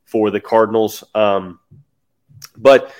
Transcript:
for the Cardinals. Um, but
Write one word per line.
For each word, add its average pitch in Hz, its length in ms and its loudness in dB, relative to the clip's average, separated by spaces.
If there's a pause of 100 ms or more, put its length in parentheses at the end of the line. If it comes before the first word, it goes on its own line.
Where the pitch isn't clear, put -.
for 107 260 -2
the 101 100 -6
Cardinals. 110 640 -2 (120)
Um, 98 440 -4 (1000)
but 127 440 2